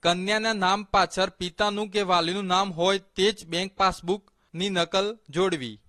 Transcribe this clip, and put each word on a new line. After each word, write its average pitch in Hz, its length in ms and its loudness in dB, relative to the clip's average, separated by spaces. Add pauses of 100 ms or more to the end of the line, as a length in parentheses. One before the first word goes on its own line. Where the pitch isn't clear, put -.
કન્યાના 208 500 0
નામ 196 320 0
પાછળ 185 460 2
પિતાનું 202 600 -4
કે 202 120 0
વાલીનું 180 420 0
નામ 185 280 0
હોય 180 260 2
તે 196 340 0
જ 190 140 -12
બેંક 175 300 -6
પાસબુકની 190 920 -4
નકલ 190 480 0 (100)
જોડવી. 147 600 -2